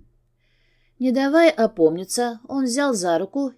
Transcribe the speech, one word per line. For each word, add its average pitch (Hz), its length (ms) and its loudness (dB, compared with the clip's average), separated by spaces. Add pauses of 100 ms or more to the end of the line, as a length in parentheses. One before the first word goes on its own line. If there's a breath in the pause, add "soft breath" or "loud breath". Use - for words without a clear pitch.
(1000)
Не 254 120 0
давая 285 400 4
опомниться, 214 960 0
он 269 160 -4
взял 262 300 -2
за 175 240 -2
руку 247 400 -4